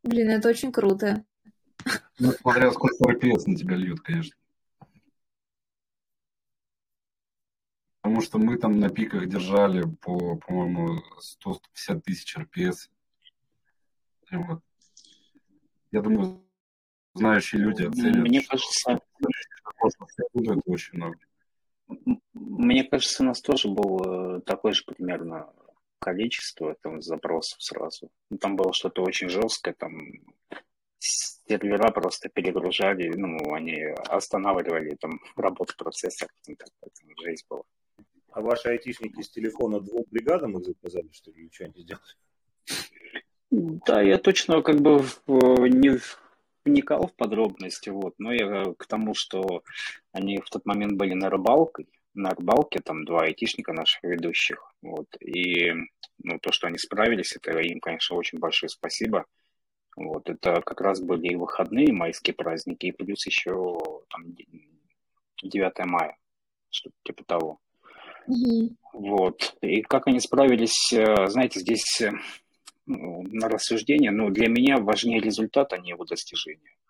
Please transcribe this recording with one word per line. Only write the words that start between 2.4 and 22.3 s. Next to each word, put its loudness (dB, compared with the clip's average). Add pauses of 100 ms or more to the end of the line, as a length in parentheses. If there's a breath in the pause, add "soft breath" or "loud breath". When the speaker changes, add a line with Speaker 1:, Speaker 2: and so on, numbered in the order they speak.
Speaker 2:
сколько 2
R 4
P 4
S 4
на 2
тебя -2
льют, -2
конечно. -4 (3750)
Потому 2
что -2
мы 4
там 4
на 4
пиках -2
держали 2 (180)
по, -4
по-моему, -2 (180)
сто, -10
сто -14
пятьдесят -8
тысяч -8
R -10
P -4
S. -4 (1400)
Вот. -6 (1300)
Я 2
думаю, 0 (720)
знающие 2
люди 0
оценят, 2
Speaker 3:
Мне 4
Speaker 2:
что -10
Speaker 3:
кажется, -2 (760)
Speaker 2:
просто 0
в -20
секунду -2
это -2
очень -6
много. -6 (720)
Speaker 3:
м-, -4 (140)